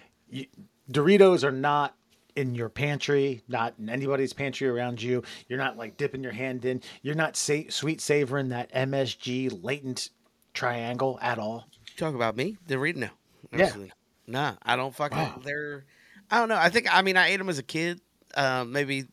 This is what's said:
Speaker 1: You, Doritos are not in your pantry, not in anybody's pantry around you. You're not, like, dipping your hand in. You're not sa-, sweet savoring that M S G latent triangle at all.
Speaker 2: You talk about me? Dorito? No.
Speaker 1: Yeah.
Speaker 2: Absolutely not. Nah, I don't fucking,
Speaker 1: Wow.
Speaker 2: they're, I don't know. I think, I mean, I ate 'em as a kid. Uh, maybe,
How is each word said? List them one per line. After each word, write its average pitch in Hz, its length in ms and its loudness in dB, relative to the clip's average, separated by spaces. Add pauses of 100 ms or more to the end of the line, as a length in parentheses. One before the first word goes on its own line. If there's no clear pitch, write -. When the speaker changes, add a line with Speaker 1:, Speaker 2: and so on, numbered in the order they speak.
(300)
Speaker 1:
You, 135 160 -10 (460)
Doritos 180 520 8
are 156 80 2
not 143 440 0 (400)
in 131 200 -2
your 117 140 -4
pantry, 139 800 0
not 120 320 -4
in 107 100 -10
anybody's 135 440 -2
pantry 135 340 -4
around 120 340 -2
you. 120 220 0 (240)
You're 127 120 -4
not, 123 180 -2
like, 113 200 -12
dipping 135 260 -4
your 127 80 -8
hand 127 340 -6
in. 127 160 0 (220)
You're 143 120 -4
not 156 200 -2
sa-, 151 340 -2
sweet 156 320 -4
savoring 139 480 2
that 123 240 -6
M 135 200 0
S 135 200 0
G 127 360 -2
latent 127 600 -6 (440)
triangle 123 680 -2
at 120 160 0
all. 110 300 -6 (180)
Speaker 2:
You - 120 -18
talk 156 180 -2
about 113 200 0
me? 180 220 -4 (100)
Dorito? 147 300 0
No. 113 120 -4 (420)
Speaker 1:
Yeah. 170 140 4
Speaker 2:
Absolutely 101 260 -6 (340)
not. 127 280 -4 (120)
Nah, 117 80 4
I - 20 4
don't 131 200 -4
fucking, 143 220 -2
Speaker 1:
Wow. 139 260 -2
Speaker 2:
they're, 143 420 -8 (460)
I 220 80 6
don't 226 100 2
know. 220 80 4
I 170 120 6
think, 226 240 2
I 185 100 8
mean, 190 140 4
I 175 100 6
ate 190 120 2
'em 190 100 -4
as 151 100 -2
a 123 40 -8
kid. 170 380 -4 (320)
Uh, 131 340 2
maybe, 135 460 -2